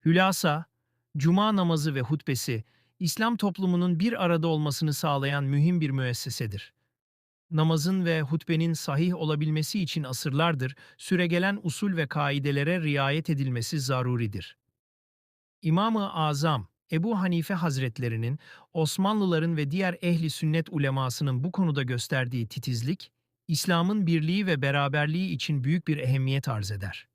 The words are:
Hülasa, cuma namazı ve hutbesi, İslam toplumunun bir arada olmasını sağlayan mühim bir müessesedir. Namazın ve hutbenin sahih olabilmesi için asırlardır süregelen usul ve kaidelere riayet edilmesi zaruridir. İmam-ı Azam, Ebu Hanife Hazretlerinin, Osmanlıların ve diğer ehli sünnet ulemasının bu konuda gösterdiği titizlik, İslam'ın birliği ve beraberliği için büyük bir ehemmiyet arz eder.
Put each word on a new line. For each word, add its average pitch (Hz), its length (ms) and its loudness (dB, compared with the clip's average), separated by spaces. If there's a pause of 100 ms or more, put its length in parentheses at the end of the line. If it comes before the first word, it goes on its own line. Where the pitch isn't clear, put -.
Hülasa, 170 600 4 (520)
cuma 190 400 4
namazı 160 380 2
ve 135 60 0
hutbesi, 127 640 -2 (340)
İslam 220 380 0
toplumunun 180 640 2
bir 208 240 0
arada 170 240 4
olmasını 151 460 0
sağlayan 143 500 0
mühim 147 360 2
bir 147 100 0
müessesedir. 120 840 -4 (760)
Namazın 160 540 2
ve 165 180 2
hutbenin 160 500 0
sahih 160 420 0
olabilmesi 156 680 -2
için 160 240 -2
asırlardır 135 680 0 (240)
süregelen 180 640 0
usul 180 340 -2
ve 156 100 0
kaidelere 143 760 0
riayet 143 480 0
edilmesi 135 500 -2
zaruridir. 123 760 -2 (1040)
İmam-ı 202 520 0
Azam, 151 540 0 (240)
Ebu 190 280 0
Hanife 180 340 0
Hazretlerinin, 131 840 -2 (340)
Osmanlıların 170 840 0
ve 147 140 -2
diğer 180 320 -2
ehli 165 280 0
sünnet 156 400 0
ulemasının 135 720 -2
bu 180 80 -4
konuda 151 300 0
gösterdiği 123 680 -2
titizlik, 123 640 -6 (360)
İslam'ın 180 580 2
birliği 170 400 2
ve 151 160 0
beraberliği 147 680 0
için 143 340 -2
büyük 160 240 0
bir 147 100 0
ehemmiyet 135 500 0
arz 107 220 -2
eder. 98 440 -8